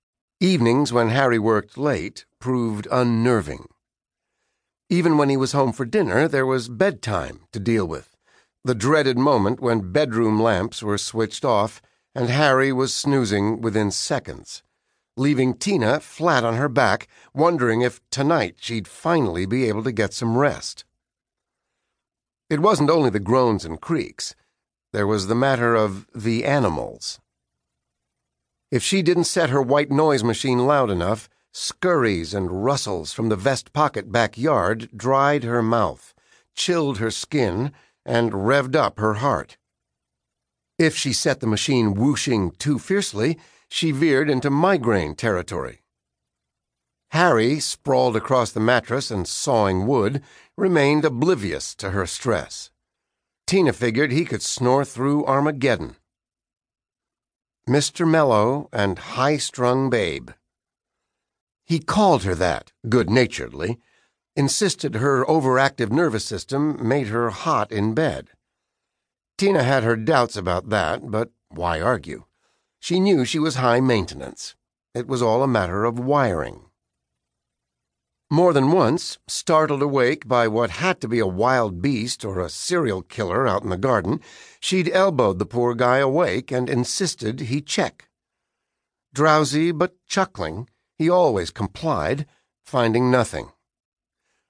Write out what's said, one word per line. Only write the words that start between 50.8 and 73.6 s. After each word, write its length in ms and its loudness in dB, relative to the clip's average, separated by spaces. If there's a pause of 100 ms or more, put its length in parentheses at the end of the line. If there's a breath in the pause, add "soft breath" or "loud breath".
oblivious 720 -2
to 140 -8
her 160 -2
stress. 640 -6 (760)
Tina 280 2
figured 400 0
he 100 2
could 180 -6
snore 440 0
through 400 -2
Armageddon. 720 0 (1700)
Mister 380 0
Mellow 640 2
and 280 -2
high-strung 920 -2
babe. 400 -2 (1400)
He 140 0
called 440 2
her 120 0
that, 360 -2 (160)
good-naturedly, 920 0 (560)
insisted 600 -2
her 300 0
overactive 680 0
nervous 320 0
system 640 -4
made 200 0
her 240 -2
hot 400 -4
in 220 -2
bed. 360 -4 (1080)
Tina 260 2
had 200 2
her 120 2
doubts 400 0
about 340 -2
that, 400 -2
but 200 -4 (180)
why 320 -4
argue? 460 -4 (540)
She 200 -2
knew 240 4
she 160 -2
was 160 0
high 240 2